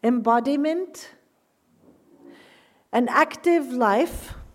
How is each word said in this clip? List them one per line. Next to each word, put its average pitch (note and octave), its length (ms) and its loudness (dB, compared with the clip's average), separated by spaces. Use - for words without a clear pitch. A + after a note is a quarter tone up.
embodiment, C4 1040 -2
and A#3+ 160 2
active D4+ 640 2
life A#3+ 600 0